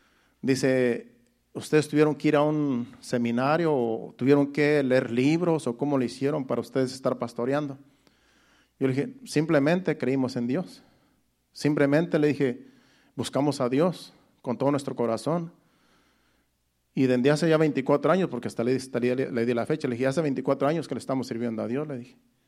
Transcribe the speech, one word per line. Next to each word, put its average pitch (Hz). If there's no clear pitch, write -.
Dice, 127
"¿Ustedes 151
tuvieron 151
que 147
ir 147
a 147
un 147
seminario 131
o 117
tuvieron 143
que 147
leer 127
libros 156
o 120
cómo 143
le 127
hicieron 135
para 120
ustedes 131
estar 127
pastoreando?". 135
Yo 135
le 131
dije, 139
"Simplemente 156
creímos 127
en 120
Dios". 156
Simplemente 147
le 151
dije, 135
"Buscamos 139
a 123
Dios 156
con 117
todo 139
nuestro 135
corazón". 143
Y 135
desde 127
hace 151
ya 160
veinticuatro 143
años, 180
porque 117
hasta 113
le, 127
hasta 123
le, 127
le 117
di 123
la 113
fecha, 151
le 120
dije, 127
"Hace 135
veinticuatro 139
años 160
que -
le 120
estamos 131
sirviendo 113
a 107
Dios", 139
le 135
dije. -